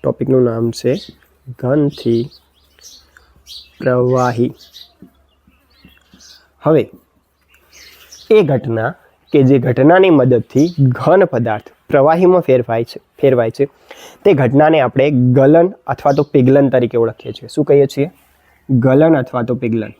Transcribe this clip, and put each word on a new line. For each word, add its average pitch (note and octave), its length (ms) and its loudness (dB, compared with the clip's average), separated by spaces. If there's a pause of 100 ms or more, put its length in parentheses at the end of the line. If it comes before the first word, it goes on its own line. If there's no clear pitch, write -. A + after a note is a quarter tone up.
ટોપિકનું C3 400 -2
નામ A#2 280 -4
છે B2+ 240 -4 (640)
ઘનથી C3 680 -4 (1500)
પ્રવાહી. B2 720 -2 (2000)
હવે D3 280 0 (1400)
એ G#3+ 100 4
ઘટના B2+ 520 -4 (400)
કે C#3+ 100 4
જે C3 160 4
ઘટનાની D3+ 500 2
મદદથી C3 720 0
ઘન C#3 440 2
પદાર્થ A#2 400 -4 (260)
પ્રવાહીમાં E3+ 520 2
ફેરવાય A#2+ 420 -2
છે, - 160 -14 (220)
ફેરવાય A#2+ 300 0
છે, C#3 140 -4 (600)
તે G3+ 80 4
ઘટનાને C#3+ 460 2
આપણે C3 320 0
ગલન C#3 600 2 (140)
અથવા C#3 240 -4
તો C#3+ 120 0
પીગલન C3+ 460 2
તરીકે B2 280 -2
ઓળખીએ A#2 340 -4
છીએ. A2 160 -18
શું D3+ 180 -4
કહીએ C#3+ 200 2
છીએ? C#3+ 260 -6 (580)
ગલન C3+ 480 2
અથવા B2 240 -6
તો A#2 140 -4
પીગલન. A2+ 440 -6